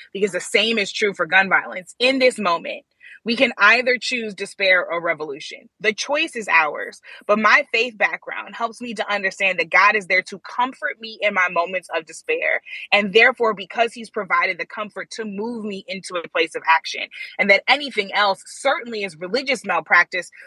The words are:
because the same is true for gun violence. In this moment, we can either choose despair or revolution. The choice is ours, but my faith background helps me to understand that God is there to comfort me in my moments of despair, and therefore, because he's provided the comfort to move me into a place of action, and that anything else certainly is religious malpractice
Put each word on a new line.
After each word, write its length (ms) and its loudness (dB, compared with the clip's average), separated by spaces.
because 180 0
the 80 -4
same 380 2
is 120 -2
true 220 0
for 140 -2
gun 240 4
violence. 480 -2
In 220 2
this 180 4
moment, 460 -2
we 120 -2
can 200 2
either 420 4
choose 360 -6
despair 500 0
or 160 -4
revolution. 680 -6
The 140 -2
choice 420 -4
is 140 -8
ours, 520 -2
but 140 2
my 340 4
faith 240 -2
background 600 -6
helps 240 -6
me 140 -10
to 180 -4
understand 480 -2
that 100 -2
God 240 6
is 140 -2
there 140 2
to 180 -10
comfort 600 -4
me 200 -16
in 120 0
my 160 2
moments 460 -2
of 100 -4
despair, 580 -2
and 220 2
therefore, 420 4
because 380 -2
he's 180 -14
provided 480 -2
the 80 -8
comfort 460 -10
to 120 -8
move 400 -8
me 220 -10
into 300 -10
a 140 -8
place 260 -2
of 120 -10
action, 340 2
and 100 0
that 200 6
anything 440 0
else 320 2
certainly 600 -4
is 120 -10
religious 480 -4
malpractice 640 2